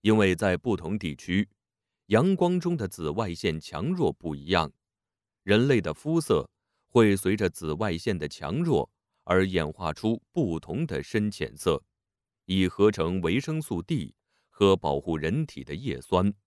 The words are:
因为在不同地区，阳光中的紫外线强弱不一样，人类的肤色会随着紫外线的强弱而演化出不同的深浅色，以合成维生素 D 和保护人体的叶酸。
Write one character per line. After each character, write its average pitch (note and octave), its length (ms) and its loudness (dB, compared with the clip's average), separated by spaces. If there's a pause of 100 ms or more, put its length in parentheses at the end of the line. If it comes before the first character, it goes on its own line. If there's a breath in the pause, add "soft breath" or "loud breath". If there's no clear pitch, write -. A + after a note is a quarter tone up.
因 G#2+ 140 4
为 G2 200 4
在 F#2 200 2
不 G2 220 -2
同 E2 200 -6
地 D#2+ 180 -6
区， G2 340 -2 (560)
阳 E3 280 2
光 F3+ 240 2
中 E3+ 200 -2
的 G#2 100 -6
紫 D#2+ 220 -6
外 F2+ 260 -4
线 D#2+ 240 -2
强 E2 280 -6
弱 E3+ 260 -2
不 D#2+ 200 -8
一 C#2+ 120 -10
样， E2 260 0 (720)
人 A2 240 4
类 B2+ 140 4
的 D#2+ 120 -4
肤 D#3+ 280 -2
色 D#2+ 280 0 (380)
会 A2 260 6
随 G2 220 0
着 G2+ 140 0
紫 D#2 240 -6
外 E2+ 240 -2
线 F#2+ 200 -4
的 D2+ 100 -6
强 F#2 360 -6
弱 A2+ 260 0 (340)
而 F#2 220 2
演 E2+ 240 -2
化 D#2+ 220 -8
出 A2 300 -2 (100)
不 F2+ 280 0
同 A#2+ 260 -6
的 E2 160 -6
深 G#2 280 -2
浅 - 280 -10
色， D#2+ 260 -2 (600)
以 F#2 220 2
合 G#2 240 4
成 F#2 300 -2
维 E2+ 180 0
生 D#3 220 -6
素 E2+ 200 -6
D G2 320 -6 (360)
和 G2 260 6
保 C#2+ 240 -2
护 D#2+ 180 -4
人 G2 280 -2
体 - 180 -16
的 D2+ 100 -12
叶 A#2+ 260 -6
酸。 G2 340 2 (140)